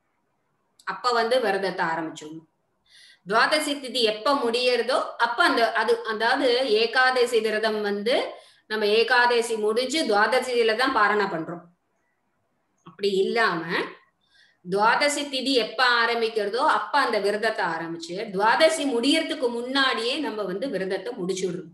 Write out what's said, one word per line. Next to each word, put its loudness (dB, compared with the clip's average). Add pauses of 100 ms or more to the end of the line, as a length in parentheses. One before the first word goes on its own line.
(840)
அப்ப -4
வந்து 2
விரதத்தை -2
ஆரம்பிச்சிடணும். -8 (800)
துவாதசி 2
திதி -6
எப்ப 2
முடியறதோ 0 (100)
அப்ப 2
அந்த, 2
அது, 0
அதாவது 0
ஏகாதசி 4
விரதம் 0
வந்து -2 (360)
நம்ம -2
ஏகாதசி 4
முடிஞ்சு 0
துவாதசியில 2
தான் 0
பாரணை 2
பண்றோம். -8 (1200)
அப்படி -4
இல்லாம 0 (1040)
துவாதசி 2
திதி -4
எப்ப 2
ஆரம்பிக்கிறதோ -2
அப்ப 0
அந்த 0
விரதத்தை -2
ஆரம்பிச்சு, -8
துவாதசி 2
முடியறதுக்கு 0
முன்னாடியே -2
நம்ம -6
வந்து -4
விரதத்தை -4
முடிச்சுடுறோம். -6